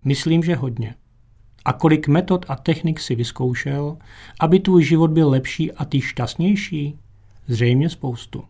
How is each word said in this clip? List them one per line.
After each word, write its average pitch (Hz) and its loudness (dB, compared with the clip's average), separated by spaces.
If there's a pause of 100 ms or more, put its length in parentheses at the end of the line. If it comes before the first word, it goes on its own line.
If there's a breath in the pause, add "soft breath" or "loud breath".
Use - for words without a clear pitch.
Myslím, 160 0
že 170 0
hodně. 120 -6 (680)
A 127 0
kolik 156 2
metod 180 0
a 135 -6
technik 160 -4
si - -6
vyzkoušel, 139 -4 (440 loud breath)
aby 170 4
tvůj 180 6
život 160 4
byl 156 4
lepší 135 -2
a - -6
ty 139 -2
šťastnější? 147 -4 (480)
Zřejmě 123 2
spoustu. 117 -10